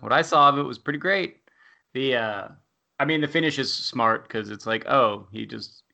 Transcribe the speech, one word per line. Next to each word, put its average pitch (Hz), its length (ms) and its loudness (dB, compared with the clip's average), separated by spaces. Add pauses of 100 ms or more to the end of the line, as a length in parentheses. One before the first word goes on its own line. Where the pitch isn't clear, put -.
what 110 120 -2
I 151 100 4
saw 147 260 6
of 139 100 4
it 143 40 -2
was 127 160 -6
pretty 147 220 -6
great. 190 400 -2 (520)
The, 131 240 0
uh, 107 320 -4 (500)
I 139 60 2
mean, 156 160 0
the 147 80 -2
finish 151 300 0
is 127 140 -2
smart 113 560 0
'cause 107 220 -6
it's 104 160 -12
like, 113 200 -2
oh, 104 440 2
he 110 160 -10
just, 110 360 -16 (100)